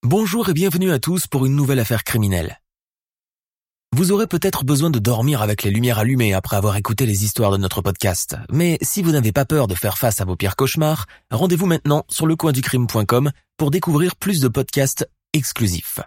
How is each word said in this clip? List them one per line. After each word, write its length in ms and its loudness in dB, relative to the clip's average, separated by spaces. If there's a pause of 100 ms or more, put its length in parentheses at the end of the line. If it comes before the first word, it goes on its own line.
Bonjour 400 0
et 40 0
bienvenue 400 0
à 80 0
tous 260 -2
pour 200 0
une 100 2
nouvelle 240 2
affaire 240 -2
criminelle. 560 -2 (1300)
Vous 220 2
aurez 160 2
peut-être 340 -2
besoin 260 2
de 120 2
dormir 420 2
avec 220 -2
les 80 2
lumières 260 2
allumées 340 2
après 240 -2
avoir 200 2
écouté 300 -2
les 180 0
histoires 260 0
de 60 2
notre 260 -2
podcast, 540 -2 (120)
mais 340 0
si 200 -4
vous 80 2
n'avez 220 2
pas 120 2
peur 220 0
de 80 -2
faire 240 -4
face 220 0
à 40 0
vos 120 -4
pires 180 -2
cauchemars, 520 0 (260)
rendez-vous 340 0
maintenant 420 2
sur 200 -2
lecoinducrime 580 0
point 180 0
com 280 0 (240)
pour 160 0
découvrir 420 0
plus 260 -2
de 60 2
podcasts 640 -2 (220)
exclusifs. 760 -2